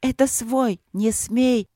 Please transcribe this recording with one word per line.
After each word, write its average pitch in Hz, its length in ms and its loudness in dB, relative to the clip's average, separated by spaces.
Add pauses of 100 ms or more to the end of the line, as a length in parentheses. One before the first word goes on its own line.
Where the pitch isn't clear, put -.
Это 262 260 2
свой! 240 540 -2 (120)
Не 214 200 0
смей! 240 640 0